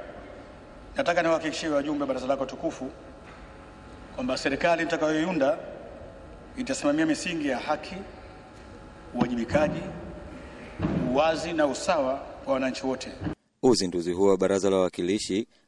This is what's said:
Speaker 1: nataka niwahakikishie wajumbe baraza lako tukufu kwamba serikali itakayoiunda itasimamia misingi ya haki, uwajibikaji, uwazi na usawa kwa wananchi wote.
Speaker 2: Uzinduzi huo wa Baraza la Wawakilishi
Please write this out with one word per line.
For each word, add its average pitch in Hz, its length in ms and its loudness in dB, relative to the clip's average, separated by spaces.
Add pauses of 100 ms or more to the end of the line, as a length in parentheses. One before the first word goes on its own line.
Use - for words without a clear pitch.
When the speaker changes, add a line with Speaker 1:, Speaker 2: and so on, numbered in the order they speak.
(960)
Speaker 1:
nataka 170 260 2
niwahakikishie 160 460 2
wajumbe 143 380 2
baraza 127 200 -2
lako 131 200 2
tukufu - 440 -6 (1200)
kwamba 127 240 -2
serikali 165 440 2
itakayoiunda 156 760 2 (1000)
itasimamia 254 500 2
misingi 156 420 0
ya 123 100 0
haki, 151 360 -2 (1200)
uwajibikaji, 156 680 2 (1300)
uwazi 160 400 2
na 156 140 4
usawa 139 500 2 (280)
kwa 135 100 2
wananchi 131 320 0
wote. 127 260 -4 (500)
Speaker 2:
Uzinduzi 90 500 4
huo 98 160 6
wa 98 80 8
Baraza 95 340 4
la 95 60 6
Wawakilishi 92 680 2 (220)